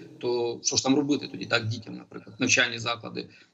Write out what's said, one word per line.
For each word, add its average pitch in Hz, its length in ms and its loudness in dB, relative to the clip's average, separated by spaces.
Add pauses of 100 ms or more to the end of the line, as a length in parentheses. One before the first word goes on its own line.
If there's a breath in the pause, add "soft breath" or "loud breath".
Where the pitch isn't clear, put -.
(180 loud breath)
то 120 440 0
що - 140 0
ж - 60 -6
там 135 120 2
робити 143 360 2
тоді, - 160 -8
так, 113 200 2
дітям, 120 300 -4
наприклад, - 420 -14
навчальні 120 400 4
заклади, 117 500 -6 (260 loud breath)